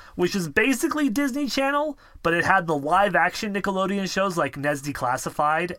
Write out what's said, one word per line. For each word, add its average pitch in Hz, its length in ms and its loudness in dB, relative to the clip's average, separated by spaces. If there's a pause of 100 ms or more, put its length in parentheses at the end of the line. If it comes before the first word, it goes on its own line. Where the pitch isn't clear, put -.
(160)
which 180 180 0
is 180 140 -2
basically 269 600 2
Disney 277 400 -2
Channel, 285 480 -2 (280)
but 165 100 2
it 170 100 2
had 180 220 4
the 160 100 0
live 175 380 2
action 180 400 0
Nickelodeon 190 560 -2
shows 190 260 0
like 147 200 0
Ned's 143 260 -2
Declassified 147 960 -2